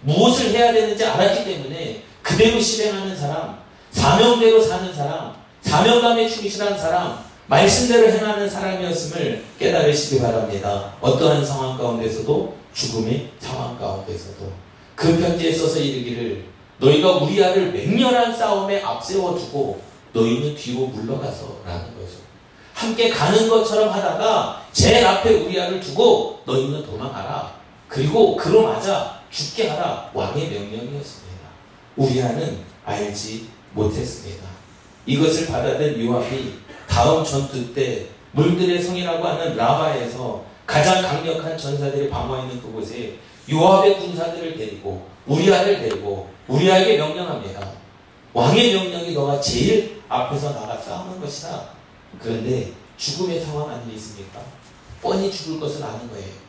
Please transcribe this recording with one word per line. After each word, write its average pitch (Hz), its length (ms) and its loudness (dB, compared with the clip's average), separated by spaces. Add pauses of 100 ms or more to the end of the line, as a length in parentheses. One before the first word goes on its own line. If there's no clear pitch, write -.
무엇을 208 500 4
해야 240 220 6
되는지 214 320 2
알았기 196 400 2
때문에 - 580 -8 (180)
그대로 226 380 4
실행하는 190 560 -2
사람, 143 440 -6 (320)
사명대로 220 720 6
사는 180 320 0
사람, - 420 -6 (260)
사명감에 226 680 4
충실한 202 500 -4
사람, - 420 -2 (280)
말씀대로 220 640 6
행하는 202 400 0
사람이었음을 180 960 -4 (160)
깨달으시기 143 600 2
바랍니다. 101 800 -2
어떠한 143 440 2
상황 131 320 -4
가운데서도, 113 760 -2 (180)
죽음의 110 560 -4 (100)
상황 - 380 -10
가운데서도 95 760 -10 (440)
그 165 240 2
편지에 165 340 0
써서 - 260 0
이르기를, 120 640 -4 (320)
"너희가 151 400 6
우리아를 185 560 2
맹렬한 240 640 2
싸움에 202 460 0
앞세워두고 - 1000 -4 (320)
너희는 123 420 0
뒤로 127 320 -4
물러가서"라는 107 1000 -8 (100)
거죠. 92 260 -16 (520)
함께 226 360 0
가는 226 400 2
것처럼 214 400 4
하다가 - 840 -2
제일 240 340 6
앞에 226 280 4
우리아를 185 480 0
두고 - 640 2
"너희는 139 400 -2
도망가라. - 720 -10 (280)
그리고 160 480 4
그로 196 280 4
맞아 - 560 -2 (100)
죽게 - 400 -4
하라." - 440 -4
왕의 - 360 -4
명령이었습니다. 113 920 -10 (560)
우리아는 131 600 0 (260)
알지 104 640 -8 (260)
못했습니다. - 720 -6 (600)
이것을 143 420 2
받아든 143 560 -2
요압이 123 500 -2 (340)
다음 151 360 4
전투 135 500 -4
때 127 340 -4 (240)
물들의 175 500 2
성이라고 175 440 -4
하는 - 300 -2
라바에서 127 880 -2 (220)
가장 151 360 4
강력한 160 560 -4
전사들이 139 520 -4
방어해 131 340 -6
있는 123 180 -10
그곳에 110 560 -10 (320)
요압의 190 500 6
군사들을 170 580 -6
데리고, - 500 -10 (200)
우리아를 185 540 4
데리고 101 480 -6 (180)
우리아에게 165 500 4
명령합니다. 135 760 -6 (600)
"왕의 196 400 4
명령이 175 400 -4
너가 143 280 -2
제일 - 680 0
앞에서 139 460 -4
나가 - 240 -8
싸우는 - 420 -12
것이다." - 500 -10 (520)
그런데 113 500 -6 (260)
죽음의 165 440 -4
상황 151 280 -8
아니겠습니까? 107 720 -14 (600)
뻔히 196 300 -2
죽을 160 280 -8
것을 143 240 -6
아는 117 260 -12
거예요. 98 200 -14 (200)